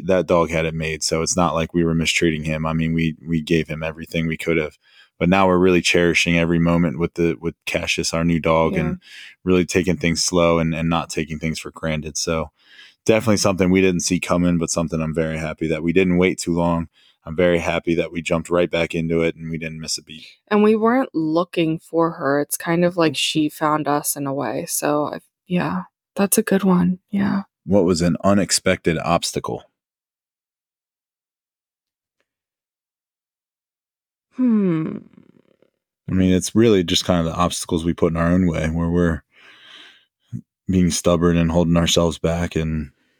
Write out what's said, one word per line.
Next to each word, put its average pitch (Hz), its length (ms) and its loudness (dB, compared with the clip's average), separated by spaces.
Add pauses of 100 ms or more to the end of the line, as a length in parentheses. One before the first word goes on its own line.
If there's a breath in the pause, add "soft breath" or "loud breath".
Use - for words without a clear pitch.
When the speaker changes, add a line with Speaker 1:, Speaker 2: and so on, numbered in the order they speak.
Speaker 1:
that 90 220 2
dog 85 240 2
had 82 140 0
it 80 100 -4
made. 78 300 -4
So 82 180 -2
it's 82 140 -2
not 85 180 2
like 82 200 -4
we 87 100 2
were 82 100 2
mistreating 80 500 0
him. 78 220 -4
I 80 60 -2
mean, 80 200 -2
we, 82 320 -2
we 82 160 -2
gave 78 280 0
him 78 160 -8
everything 80 420 -6
we 80 100 -4
could 82 200 -2
have. 76 220 -4 (400 soft breath)
But 87 100 0
now 95 200 4
we're 90 100 4
really 90 220 4
cherishing 85 580 2
every 85 220 2
moment 85 400 2
with 85 140 -4
the, 82 260 0
with 82 160 -8 (100)
Cassius, - 480 -4
our 82 100 -2
new 85 140 0
dog, 80 360 0
Speaker 2:
Yeah. 92 60 -2
Speaker 1:
and 80 220 -4 (400 loud breath)
really 90 220 2
taking 87 320 0
things 82 260 -2
slow 85 380 2
and, 82 120 0
and 80 160 -4
not 82 220 -2
taking 78 300 -6
things 80 180 -6
for - 140 -14
granted. 78 440 -6
So 80 360 -4 (520 loud breath)
definitely 110 340 2
something 92 320 2
we 95 100 6
didn't 92 220 2
see 90 180 -2
coming, 87 380 0
but 82 120 -4
something 80 300 -4
I'm 80 140 -6
very 78 240 -4
happy 78 300 -6
that 80 140 -2
we 85 100 0
didn't 90 260 2
wait 92 200 2
too 85 160 -4
long. 85 340 -2 (360 soft breath)
I'm 82 100 -12
very 87 240 2
happy 85 380 -2
that 82 160 -4
we 85 100 -8
jumped 82 260 -4
right 87 220 0
back 82 240 -2
into 82 280 -2
it 82 120 -2
and 82 160 -12
we 82 80 -8
didn't 80 220 -12
miss 78 180 -8
a 78 60 -16
beat. 80 200 -18 (220)
Speaker 2:
And 208 160 2
we 214 140 4
weren't 233 360 0
looking 160 680 -2
for 165 320 -2
her. 147 280 -2
It's - 160 -6
kind 170 280 0
of 175 120 0
like 160 200 0
she 151 320 -2
found 151 400 -2
us 147 260 -2
in 143 140 -8
a 135 40 -4
way. 135 340 -4
So, 147 420 -2
I, - 100 -10 (300)
yeah, 175 340 -2 (320)
that's 196 240 0
a 220 40 2
good 196 200 0
one. 180 380 2 (100)
Yeah. 202 320 -2 (240)
Speaker 1:
What 95 180 4
was 85 160 2
an 85 240 2
unexpected 95 720 2
obstacle? - 680 -2 (4000)
Speaker 2:
Hmm. 202 600 0 (1120)
Speaker 1:
I - 60 -4
mean, 95 180 4
it's 90 220 0
really 107 300 6
just 82 200 -2
kind 87 160 2
of 80 60 0
the 78 120 -4
obstacles 85 460 -2
we 85 80 0
put 85 200 2
in 82 40 -4
our 82 140 2
own 90 160 4
way, 80 220 0
where 85 200 -2
we're 85 340 0 (1400 loud breath)
being 90 240 4
stubborn 85 460 2
and 85 140 2
holding 85 260 2
ourselves 85 420 2
back 85 380 -2
and 78 340 -4 (300)